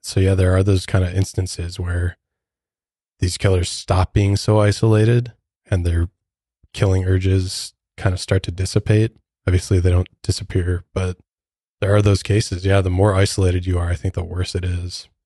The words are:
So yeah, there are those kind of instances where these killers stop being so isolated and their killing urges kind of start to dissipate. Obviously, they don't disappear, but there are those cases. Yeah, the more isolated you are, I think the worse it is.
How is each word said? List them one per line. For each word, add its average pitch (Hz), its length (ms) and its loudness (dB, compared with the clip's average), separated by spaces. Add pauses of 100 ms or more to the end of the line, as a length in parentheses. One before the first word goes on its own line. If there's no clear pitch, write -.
So - 180 -4
yeah, 95 160 2
there 92 200 2
are 95 80 4
those 95 220 2
kind 92 180 0
of 87 100 -4
instances 90 680 -4
where 87 380 -4 (1000)
these 90 180 -2
killers 92 320 0
stop - 440 -2
being 98 240 2
so 107 220 2
isolated 110 760 2 (320)
and 87 200 -2
their 85 240 0 (640)
killing 95 320 0
urges 95 680 -2 (240)
kind 95 160 -2
of 92 60 -6
start - 240 -2
to - 80 -8
dissipate. 107 680 0 (300)
Obviously, 92 320 2
they 90 100 2
don't 90 180 2 (140)
disappear, 90 640 -4 (100)
but 92 240 -6 (640)
there 98 140 0
are 107 60 6
those 101 220 4
cases. 98 420 -2
Yeah, 98 160 4
the 92 80 0
more 95 260 2
isolated 92 500 0
you 90 140 -2
are, 85 100 -2
I 87 60 0
think - 180 -4
the 90 100 -6
worse 87 300 -6
it 92 100 -4
is. 90 460 -8 (160)